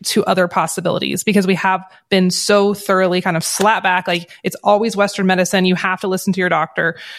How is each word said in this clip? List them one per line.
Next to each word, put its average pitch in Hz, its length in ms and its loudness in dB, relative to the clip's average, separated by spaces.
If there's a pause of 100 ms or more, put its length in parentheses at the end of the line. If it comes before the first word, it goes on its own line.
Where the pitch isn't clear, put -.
to - 180 0
other 185 240 0
possibilities, 175 800 -4
because 202 200 2
we 190 100 2
have 190 280 0 (260)
been 185 220 2
so 202 420 2
thoroughly 185 480 0
kind 175 140 -2
of 160 80 -2
slapped 226 400 0
back. 180 240 0
Like, 175 240 -4 (100)
it's 180 220 -4
always 208 320 2
Western 196 320 0
medicine. 185 380 2
You 180 100 4
have 185 240 -4
to 202 80 -6
listen 190 240 -2
to 180 80 -2
your 180 100 0
doctor. 165 480 -2 (220)